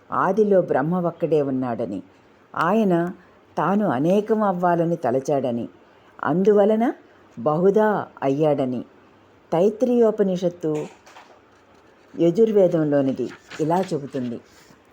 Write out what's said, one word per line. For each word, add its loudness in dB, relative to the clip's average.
ఆదిలో 2
బ్రహ్మ -2
ఒక్కడే 0
ఉన్నాడని. -4
ఆయన 0
తాను 0
అనేకం 0
అవ్వాలని 0
తలచాడని, -2
అందువలన 2
బహుదా 0
అయ్యాడని. 0
తైత్రీయోపనిషత్తు 0
యజుర్వేదంలోనిది 2
ఇలా 0
చెబుతుంది. -6